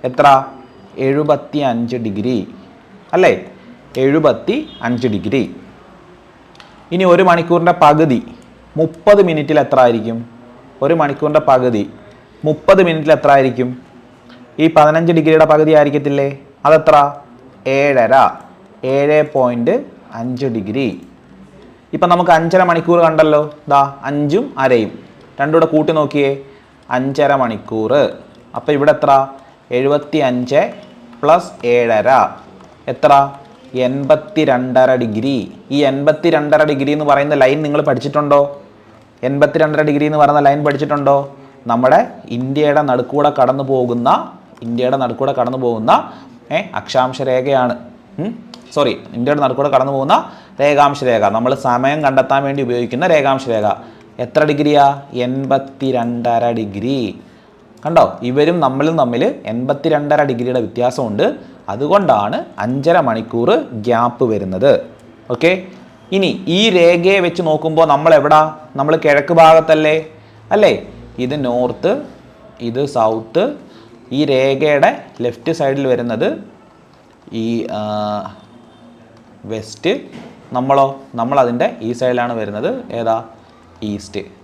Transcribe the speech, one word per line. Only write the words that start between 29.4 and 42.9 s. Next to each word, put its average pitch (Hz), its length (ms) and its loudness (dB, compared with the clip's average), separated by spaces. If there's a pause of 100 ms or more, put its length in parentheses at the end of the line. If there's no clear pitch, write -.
എഴുപത്തിയഞ്ച് 139 840 -2 (600)
plus 165 240 2 (300)
ഏഴര. 117 340 2 (840)
എത്ര? 143 180 2 (760)
എൺപത്തിരണ്ടര 131 1040 0 (120)
ഡിഗ്രി. 113 360 -4 (380)
ഈ - 20 2 (120)
എൺപത്തിരണ്ടര 151 720 0 (100)
ഡിഗ്രി 139 240 -2
എന്ന് 151 140 -4
പറയുന്ന 143 340 2
ലൈൻ 139 220 2
നിങ്ങൾ 147 240 -2
പഠിച്ചിട്ടുണ്ടോ? 143 520 0 (880)
എൺപത്തിരണ്ടര 147 600 2
ഡിഗ്രി 147 200 0
എന്ന് 151 140 -2
പറയുന്ന 147 240 4
ലൈൻ 143 200 2
പഠിച്ചിട്ടുണ്ടോ? 139 500 0 (540)
നമ്മുടെ 131 280 4 (380)
ഇന്ത്യയുടെ 143 520 0
നടുക്കൂടെ 139 500 0